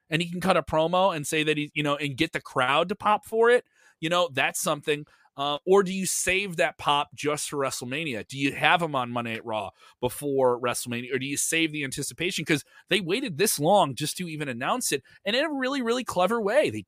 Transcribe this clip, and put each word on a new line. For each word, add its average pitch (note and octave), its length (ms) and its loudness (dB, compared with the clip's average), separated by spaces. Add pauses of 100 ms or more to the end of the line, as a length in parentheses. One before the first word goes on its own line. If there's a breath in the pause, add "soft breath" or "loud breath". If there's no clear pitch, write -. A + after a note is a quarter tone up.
And D#3+ 140 0
he F3 80 -4
can F3 100 -6
cut F#3 160 2
a E3 60 2
promo E3+ 540 2
and D3 100 -6
say D#3 160 0
that D3+ 160 2
he, D3 160 -4
you D3+ 80 -4
know, C#3+ 140 0
and C#3+ 200 -4
get D#3 160 0
the D3+ 80 -4
crowd C#3+ 500 0
to G3+ 60 -4
pop G#3 300 0
for A3+ 240 4
it. A#3+ 160 4 (340 soft breath)
You D#3+ 100 -4
know, F3 220 2
that's C#3 280 0
something. D3+ 480 -2 (280 soft breath)
Uh, C#3+ 300 -2
or F#3+ 160 8
do F#3 100 0
you F#3+ 140 -4
save F#3 520 -2
that D#3+ 200 2
pop D3 380 0
just D3 340 -4
for D3+ 80 -6
WrestleMania? C3 720 -4
Do C3+ 100 -12
you C#3 160 0
have E3 300 4
him D3+ 120 -2
on B2 140 -2
Monday A#2 240 -4
Night A2 120 -8
Raw A2 260 -4 (280 soft breath)
before B2+ 600 2
WrestleMania? A#2+ 500 -4
Or C3+ 60 -2
do B2+ 80 -2
you C#3 120 -4
save D#3+ 340 0
the D3+ 120 -6
anticipation? D3+ 640 -6
'Cause D#3 180 2 (260 soft breath)
they G3+ 120 2
waited F#3+ 380 -2
this - 200 2
long D#3+ 360 4
just D3 220 -6
to F3+ 120 -8
even D3+ 180 -8
announce C#3 440 -2
it. C#3+ 100 -2 (240 soft breath)
And G#3 100 -2
in C4+ 80 2
a E4 80 -2
really, C4+ 300 -2
really A#3+ 220 0
clever G#3 360 0
way, A3 300 2
they G#2+ 180 -8